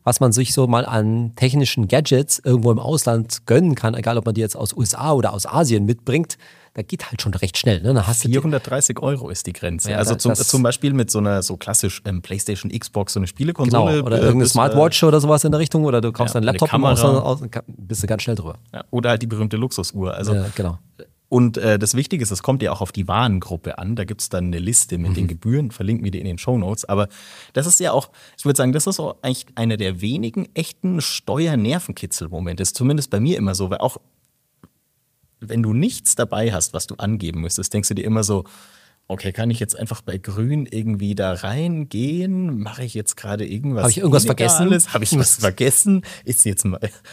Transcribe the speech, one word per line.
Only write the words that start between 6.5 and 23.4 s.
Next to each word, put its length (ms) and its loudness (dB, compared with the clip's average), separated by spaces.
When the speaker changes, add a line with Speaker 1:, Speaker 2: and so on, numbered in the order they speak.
Speaker 1:
da 60 -8
geht 300 -10
halt 100 -8
schon 140 -2
recht 220 -4
schnell, 240 2
ne? 120 0
Da 140 2
hast 160 0
du 40 0
die 60 2
Speaker 2:
Vierhundertdreißig 640 -2
Euro 300 -4
ist 160 -8
die 80 -8
Grenze. 380 -6
Speaker 1:
Ja, 60 -2
Speaker 2:
Also 160 0
Speaker 1:
da, 60 -4
Speaker 2:
zum, 100 0
Speaker 1:
das 180 0
Speaker 2:
zum 160 4
Beispiel 300 0
mit 160 2
so 100 0
einer, 240 0
so 140 -6
klassisch, 480 -2
ähm, 180 -4
PlayStation, 480 -6
Xbox, 420 -6
so 60 -2
eine 80 0
Spielekonsole, 640 2
Speaker 1:
Genau, 120 2
oder 120 2
Speaker 2:
äh, 40 4
Speaker 1:
irgendeine 220 6
Speaker 2:
bis, 80 4
äh, 20 0
Speaker 1:
Smartwatch 500 4
oder 180 8
sowas 220 4
in 80 4
der 80 2
Richtung, 260 2
oder 160 2
du 100 0
kaufst 220 -2
Speaker 2:
ja, 60 2
Speaker 1:
einen 100 2
Speaker 2:
eine 80 2
Speaker 1:
Laptop 120 4
im 20 -2
Speaker 2:
Kamera. 80 6
Speaker 1:
Ausland, 320 6
aus-, 280 -2
ka-, 160 -8
bist 340 -8
du 60 -2
ganz 160 -2
schnell 120 -2
drüber. 220 -8
Speaker 2:
Ja, 180 -12
oder 200 2
halt 100 2
die 60 -6
berühmte 300 -2
Luxusuhr. 580 -4
Also, 180 -2
Speaker 1:
Ja, 220 0
genau. 240 -4
Speaker 2:
und, 300 4
äh, 180 4
das 160 0
Wichtige 300 -2
ist, 80 -2
es 100 -6
kommt 220 0
ja 80 -2
auch 100 -4
auf 100 -6
die 160 -4
Warengruppe 720 -2